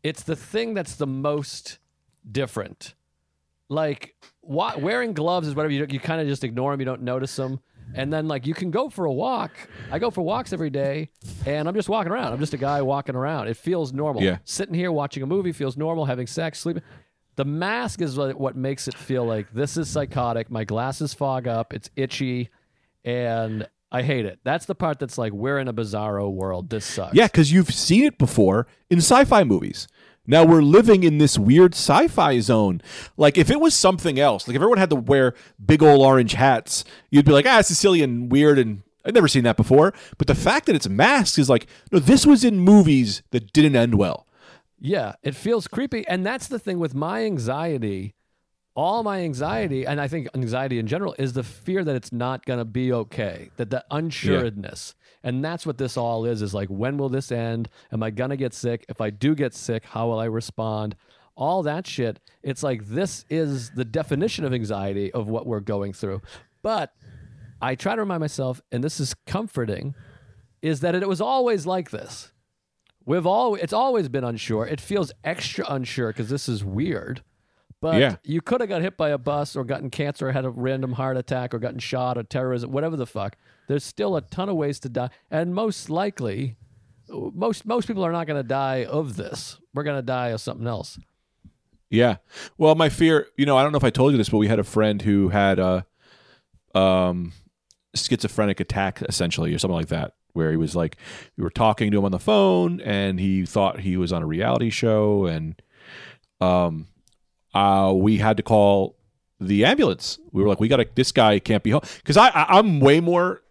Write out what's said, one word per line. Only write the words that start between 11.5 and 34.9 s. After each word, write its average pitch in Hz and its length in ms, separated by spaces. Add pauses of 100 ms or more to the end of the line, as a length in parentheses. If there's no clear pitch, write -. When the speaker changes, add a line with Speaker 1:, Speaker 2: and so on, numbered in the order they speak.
Speaker 1:
I'm 180 60
just 202 160
walking 196 220
around. 196 220
I'm 127 60
just 147 140
a 143 40
guy 139 260
walking 139 320
around. 131 320
It 113 100
feels 160 360
normal. 139 280
Speaker 2:
Yeah. 92 220
Speaker 1:
Sitting - 320
here 180 160
watching 143 320
a - 40
movie 180 260
feels 135 240
normal. 160 280
Having 127 220
sex, 165 320
sleeping. 170 240 (520)
The 135 100
mask 196 560
is 139 160
what, 139 220
what 135 160
makes 135 320
it 127 60
feel 127 320
like, 110 280
"This 139 220
is 160 140
psychotic. 123 640
My 110 140
glasses 127 500
fog 131 320
up. 117 260
It's - 220
itchy." 127 540 (540)
And 113 640 (240)
I 123 100
hate 127 240
it. 95 180
That's 151 220
the 190 100
part 156 240
that's 131 180
like, 113 140
"We're 131 280
in 131 80
a 120 60
bizarro 104 580
world. 92 380
This 110 160
sucks." - 300
Speaker 2:
Yeah, 220 120
'cause 156 240
you've 175 220
seen 214 300
it 294 140
before 107 500 (220)
in 175 80
sci-fi 240 460
movies. - 440 (400)
Now 156 160
we're 160 200
living 196 400
in 151 160
this 151 180
weird 156 380
sci-fi - 640
zone. 107 420 (340)
Like, 147 220
if 156 140
it 294 80
was 320 160
something 165 440
else, 127 280
like, 123 80
if 139 40
everyone 208 200
had 185 100
to 151 60